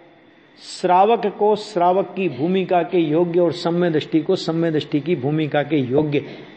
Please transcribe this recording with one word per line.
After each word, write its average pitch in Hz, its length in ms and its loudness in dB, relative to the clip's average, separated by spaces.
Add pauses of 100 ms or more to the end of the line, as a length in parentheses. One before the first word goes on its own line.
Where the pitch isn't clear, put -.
(640)
श्रावक 196 640 2 (120)
को 214 180 4
श्रावक 185 600 0
की 185 120 -2
भूमिका 175 540 0
के 170 160 -2
योग्य 165 420 2
और 170 120 2
सम्य 175 380 0
दृष्टि 156 300 0
को 180 160 0
सम्य 165 340 -2
दृष्टि 151 300 -2
की 165 160 -2
भूमिका 147 460 -2
के 139 140 -2
योग्य 143 480 0 (320)